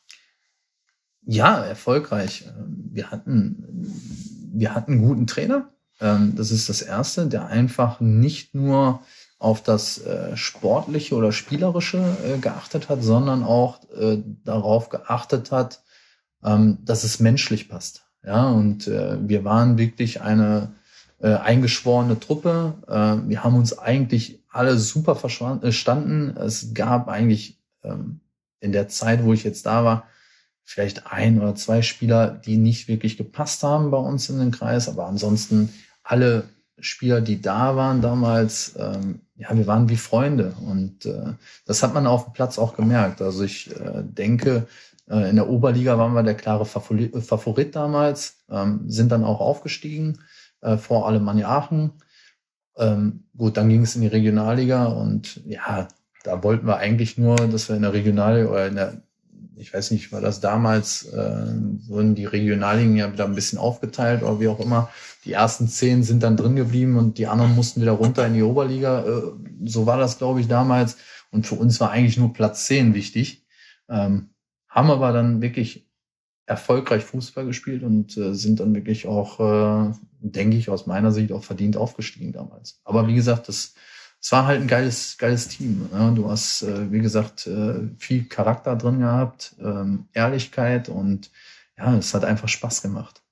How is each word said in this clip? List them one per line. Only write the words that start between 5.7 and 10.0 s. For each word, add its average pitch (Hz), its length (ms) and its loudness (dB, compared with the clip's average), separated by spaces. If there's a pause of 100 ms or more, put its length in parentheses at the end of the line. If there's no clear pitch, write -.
Ähm, - 360 2
das 107 140 -4
ist 110 180 0
das - 140 -6
Erste, 135 440 -4
der 123 200 -4
einfach 120 540 0
nicht 117 540 2
nur 135 460 2 (400)
auf 110 220 0
das, - 360 0
äh, - 380 -6